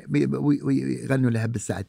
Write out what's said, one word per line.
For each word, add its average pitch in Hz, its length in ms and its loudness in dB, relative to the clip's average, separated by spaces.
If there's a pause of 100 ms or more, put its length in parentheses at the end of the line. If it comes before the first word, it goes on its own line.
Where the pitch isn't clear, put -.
بي-، 143 180 2
وي-، 143 360 2
وي-، 135 220 0
ويغنوا 131 460 0
لها 113 140 0
هب 113 120 -4
السعد. 98 320 -6